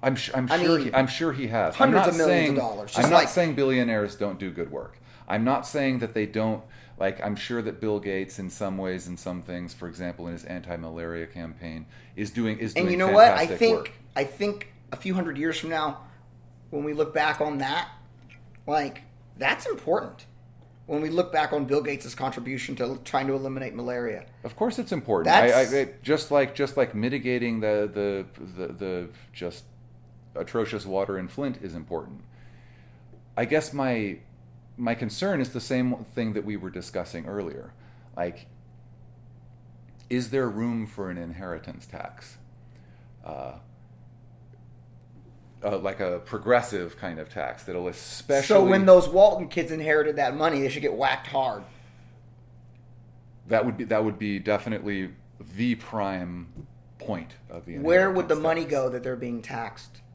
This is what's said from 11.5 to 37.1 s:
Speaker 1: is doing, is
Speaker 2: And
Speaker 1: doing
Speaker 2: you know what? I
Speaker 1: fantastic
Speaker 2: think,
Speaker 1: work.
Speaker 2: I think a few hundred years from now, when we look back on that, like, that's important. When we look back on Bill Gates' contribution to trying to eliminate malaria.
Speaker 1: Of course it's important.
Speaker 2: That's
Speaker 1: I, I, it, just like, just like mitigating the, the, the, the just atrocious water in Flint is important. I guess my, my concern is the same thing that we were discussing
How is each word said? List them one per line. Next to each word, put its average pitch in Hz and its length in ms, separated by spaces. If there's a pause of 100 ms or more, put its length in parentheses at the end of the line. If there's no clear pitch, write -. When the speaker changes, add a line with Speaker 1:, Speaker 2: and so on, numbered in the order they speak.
Speaker 1:
is 104 160
doing, 110 260
is 110 160
Speaker 2:
And 175 120
Speaker 1:
doing 180 60
Speaker 2:
you 180 60
know 185 140
what? 214 160
I 180 180
Speaker 1:
fantastic - 140
Speaker 2:
think, 226 180
Speaker 1:
work. - 140 (240)
Speaker 2:
I 139 80
think 202 500 (180)
a - 40
few 190 180
hundred 165 240
years 156 220
from 160 100
now, 156 320 (680)
when 147 120
we 151 100
look 151 200
back 151 260
on 147 200
that, 147 300 (760)
like, 143 360 (360)
that's - 300
important. - 580 (640)
When 151 140
we 156 80
look 175 220
back 151 220
on 143 120
Bill 143 160
Gates' 135 340
contribution 131 600
to 127 260
trying 135 240
to 135 60
eliminate 135 420
malaria. 120 500 (180)
Speaker 1:
Of - 120
course 233 240
it's - 120
important. 107 340
Speaker 2:
That's 123 480
Speaker 1:
I, 139 40
I, - 40
it, 127 220
just 143 280
like, 139 240
just 135 220
like 123 180
mitigating 120 640
the, 107 340
the, 98 500
the, 90 300
the 90 360 (240)
just - 320 (680)
atrocious 104 500
water 98 360
in 90 80
Flint 135 340
is 82 140
important. 78 460 (1120)
I 117 100
guess 151 260
my, 120 460 (640)
my 117 140
concern 143 480
is 127 80
the 127 100
same 127 540
thing 113 200
that 101 120
we 104 100
were 92 140
discussing 87 560